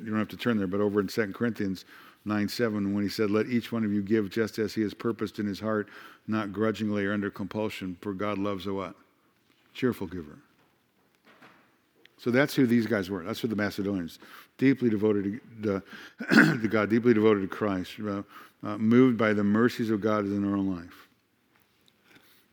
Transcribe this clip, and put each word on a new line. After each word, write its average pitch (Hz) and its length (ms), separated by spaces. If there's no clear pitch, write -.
You 113 80
don't 107 80
have 104 100
to 92 80
turn 120 200
there, 98 100
but 98 120
over 104 200
in 95 100
Second 104 240
Corinthians 104 520
nine 104 240
seven, 104 460
when 104 100
he 98 60
said, 107 220
"Let 110 160
each 120 240
one 117 120
of 104 80
you 101 100
give 101 280
just 110 300
as 104 160
he 110 80
has 98 100
purposed 113 460
in 107 80
his 98 120
heart, 107 300
not 107 260
grudgingly 104 520
or 101 80
under 101 180
compulsion, 98 680
for 104 120
God 101 240
loves 98 300
a" 98 60
what? 95 220
Cheerful 113 340
giver. 82 300
So 123 120
that's 135 240
who 139 120
these 117 180
guys 104 240
were. 95 140
That's 104 160
who - 80
the 110 80
Macedonians, 98 640
deeply 131 320
devoted 104 500
to, 98 200
to, 151 300
<clears throat> - 20
to 113 60
God, 104 220
deeply 117 240
devoted 107 280
to 95 60
Christ, 95 440
uh, 101 200
uh, 104 160
moved 117 400
by 107 140
the 104 100
mercies 110 480
of 104 100
God 107 240
in 101 160
their 101 140
own 98 200
life. 87 320